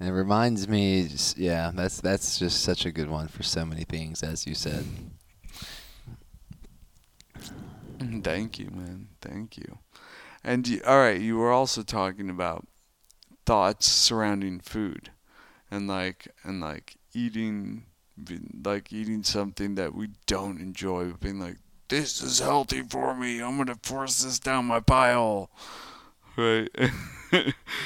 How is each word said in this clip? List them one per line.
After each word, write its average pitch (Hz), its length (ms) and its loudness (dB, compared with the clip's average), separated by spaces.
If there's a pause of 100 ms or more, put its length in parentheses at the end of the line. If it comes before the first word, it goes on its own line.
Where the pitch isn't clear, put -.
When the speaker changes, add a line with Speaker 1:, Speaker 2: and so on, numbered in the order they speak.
Speaker 1:
it 90 100 -2
reminds 104 560 4
me, 98 380 4
s-, 73 320 -2
yeah, 85 380 2
that's, 90 260 -2
that's - 380 0
just 87 240 2
such - 240 0
a 82 40 -2
good 78 180 -2
one 78 200 -2
for - 140 -12
so - 220 -2
many 80 200 -6
things, 80 380 -6
as 78 240 -4
you 78 80 -4
said. 78 300 -4 (3250)
Speaker 2:
Mm, 113 260 -6
thank 101 340 -4
you, 98 120 -10
man. 92 380 -12 (120)
Thank 107 360 -12
you. - 220 -14 (640)
And 123 240 0
y-, 120 200 2
all 135 120 10
right, 110 220 6
you 113 160 0
were 117 160 4
also 123 300 2
talking 98 460 -2
about 87 380 -4 (800)
thoughts 104 400 6
surrounding 101 720 4
food - 520 -6 (600)
and, 101 160 -4
like, 92 420 -4 (140)
and, 95 180 -6
like, 76 360 -10 (180)
eating, 110 680 -4 (320)
v-, 85 240 -12 (240)
like, 101 280 -2
eating 107 300 -4
something 101 540 -2
that 82 180 -4
we 104 140 -6 (180)
don't 95 340 -4
enjoy, 90 520 -4
being 98 260 -6
like, 90 200 -8 (320)
"This 143 320 -2
is 127 160 0
healthy 135 440 2
for 131 320 -2
me. 123 280 -2
I'm 123 160 -2
gonna 127 240 0
force 135 400 0
this 131 160 -2
down 131 260 0
my 117 160 2
pie 127 320 8
hole." 107 380 2 (880)
Right? 113 340 4 (600)
<laughs> 180 220 6 (320)